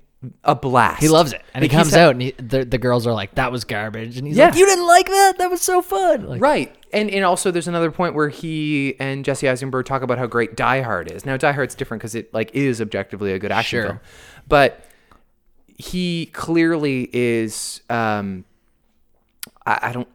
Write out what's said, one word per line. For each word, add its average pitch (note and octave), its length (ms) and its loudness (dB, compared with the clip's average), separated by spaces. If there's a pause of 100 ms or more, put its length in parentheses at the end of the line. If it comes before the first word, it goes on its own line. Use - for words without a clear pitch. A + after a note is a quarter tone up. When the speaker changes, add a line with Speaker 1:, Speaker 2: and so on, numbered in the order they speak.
(460)
Speaker 1:
a D3+ 100 4
blast. B2 460 2
Speaker 2:
He D3+ 80 6
loves D#3 240 4
it. - 80 -14 (120)
And C3 100 -4
he D#3 40 4
Speaker 1:
Like, A#2+ 60 -2
he's D#3+ 180 4
Speaker 2:
comes - 40 2
Speaker 1:
ha- D#3+ 120 8
Speaker 2:
out, C#3+ 40 6
and B2 100 -2
he, C3 100 -4
the, C3 320 -4
the B2+ 140 -4
girls B2 280 0
are A#2 80 0
like, G2+ 220 -8
"That B2+ 160 -2
was B2 140 -8
garbage." A2 520 -8
And C3 80 -10
he's D3+ 120 -4
Speaker 1:
Yeah. C#4+ 80 10
Speaker 2:
like, F4 100 6
"You F4+ 100 6
didn't F4+ 220 4
like F4+ 200 6
that? G4 320 4
That F4+ 120 0
was F4+ 100 -4
so F4+ 200 0
fun." F4 460 0
Like, E3 140 -6
Speaker 1:
Right. B3+ 320 2 (200)
And, G#3+ 180 -2
and G3 140 0
also F3+ 260 0
there's E3+ 160 -4
another E3 240 0
point F3 240 -2
where D3+ 140 0
he D3+ 720 -4
and C3+ 240 -6
Jesse C#3 240 -2
Eisenberg B2+ 360 -2
talk C3+ 160 -4
about B2 160 -2
how B2 80 -4
great A#2 300 -2
Die B2+ 260 0
Hard F2+ 300 -6
is. - 140 -14
Now, C3+ 120 -6
Die C#3+ 140 0
Hard's C3+ 240 -4
different A2+ 260 -10
'cause A#2 140 -10
it, - 180 -10
like, A2+ 220 -4
is C3 260 -2
objectively G2 520 -6
a F#2+ 60 -4
good G2 120 -6
action A#2 300 -2
Speaker 2:
Sure. G#2 40 -4
Speaker 1:
film. G#2+ 140 -8 (480)
But C#3 340 4 (960)
he F3 560 -4
clearly D#3+ 800 0
is, A#2 760 -2
um, G#2 560 -4 (1200)
I, A2 180 0
I A#2 80 -4
don't, A#2+ 240 -8